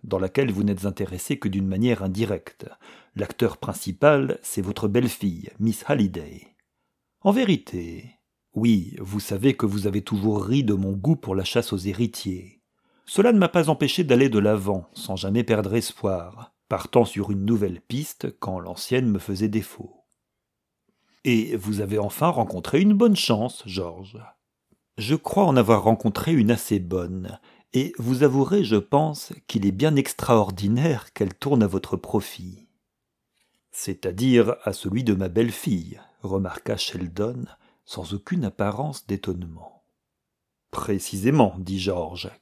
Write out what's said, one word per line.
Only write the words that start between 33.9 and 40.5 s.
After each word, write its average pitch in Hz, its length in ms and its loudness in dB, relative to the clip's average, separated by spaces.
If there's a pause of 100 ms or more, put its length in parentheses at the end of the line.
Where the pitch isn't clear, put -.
à 104 80 -2
celui 101 320 -4
de 110 100 2
ma 95 140 0
belle-fille », 95 720 -2 (220)
remarqua 98 560 -4
Sheldon, 104 640 -6 (400)
sans - 300 -12
aucune 135 320 -4
apparence 110 600 -4
d'étonnement. « 90 760 -8 (880)